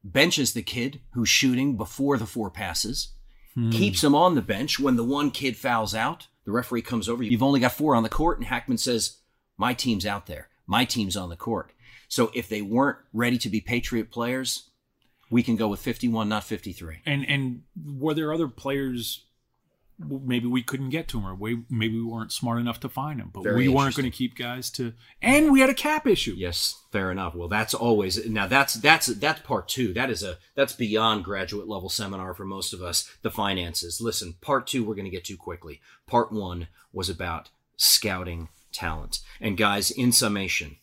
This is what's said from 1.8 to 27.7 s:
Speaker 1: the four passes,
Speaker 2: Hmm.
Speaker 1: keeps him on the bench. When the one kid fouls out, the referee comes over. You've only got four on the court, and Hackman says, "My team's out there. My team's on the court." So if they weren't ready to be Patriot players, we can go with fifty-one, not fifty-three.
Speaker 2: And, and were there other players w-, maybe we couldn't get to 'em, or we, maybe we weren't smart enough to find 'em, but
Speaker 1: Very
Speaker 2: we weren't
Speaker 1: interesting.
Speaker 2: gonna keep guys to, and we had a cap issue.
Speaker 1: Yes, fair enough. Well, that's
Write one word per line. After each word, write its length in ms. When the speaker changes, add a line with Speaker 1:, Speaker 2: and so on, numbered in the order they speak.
Speaker 1:
the 80
four 240
passes, 640
Speaker 2:
Hmm. 160
Speaker 1:
keeps 340
him 100
on 220
the 60
bench. 360
When 160
the 80
one 300
kid 240
fouls 360
out, 360
the 80
referee 300
comes 260
over. 160
You've 180
only 160
got 140
four 240
on 80
the 40
court, 300
and 80
Hackman 320
says, 380
"My 160
team's 320
out 200
there. 240
My 160
team's 320
on 140
the 60
court." 360
So 260
if 140
they 140
weren't 360
ready 260
to 120
be 100
Patriot 520
players, 580
we 140
can 140
go 100
with 140
fifty-one, 480
not 160
fifty-three. 600
Speaker 2:
And, 240
and 340
were 400
there 180
other 140
players 760
w-, 260
maybe 220
we 160
couldn't 280
get 180
to 100
'em, 80
or 80
we, 340
maybe 280
we 80
weren't 260
smart 300
enough 200
to 80
find 320
'em, 140
but 80
Speaker 1:
Very 140
Speaker 2:
we 120
weren't 200
Speaker 1:
interesting. 160
Speaker 2:
gonna 80
keep 240
guys 340
to, 220
and 300
we 80
had 100
a 60
cap 320
issue. 320
Speaker 1:
Yes, 420
fair 180
enough. 240
Well, 140
that's 260